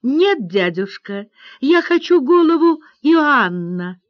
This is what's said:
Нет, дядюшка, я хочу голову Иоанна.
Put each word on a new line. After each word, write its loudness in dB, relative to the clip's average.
Нет, 0
дядюшка, -6
я 2
хочу 2
голову 2
Иоанна. 0